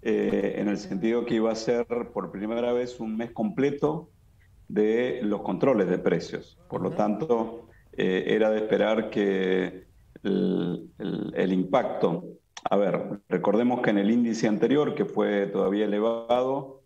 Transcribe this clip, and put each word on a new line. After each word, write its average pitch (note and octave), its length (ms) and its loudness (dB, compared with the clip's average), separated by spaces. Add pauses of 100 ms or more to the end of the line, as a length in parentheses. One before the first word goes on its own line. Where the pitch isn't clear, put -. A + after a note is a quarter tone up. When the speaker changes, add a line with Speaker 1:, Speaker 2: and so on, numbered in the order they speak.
Speaker 1:
eh, G2+ 540 0
en G#2 140 -2
el G2 80 -2
sentido A2+ 480 -2
que A#2 80 -2
iba A2+ 180 2
a A2 40 -2
ser A#2+ 300 -2 (280)
por F2+ 180 -6
primera A#2 400 -2
vez B2 300 -2
un A2 160 -6
mes A#2 140 -6
completo C#3+ 800 -2 (580)
de A2+ 540 2
los G#2 180 -2
controles G2 480 2
de F2+ 80 2
precios. - 600 -2 (120)
Por E2+ 120 -4
lo F#2 60 -2
Speaker 2:
Ujú. - 100 -4
Speaker 1:
tanto, A2 720 0 (240)
eh, F#2 360 0
era G#2+ 220 4
de G#2+ 100 2
esperar G#2+ 500 2
que F#2 760 0 (360)
el, F#2 640 0 (100)
el, - 360 -6
el F#2 160 0
impacto, F#2 720 0 (400)
a F#2+ 140 0
ver, F#2 500 -2
recordemos A2 540 2
que - 80 2
en G#2 80 4
el G2+ 120 2
índice A#2 380 2
anterior, A#2 480 2
que G#2 80 0
fue G2+ 440 0
todavía F#2+ 360 0
elevado A#2 1040 0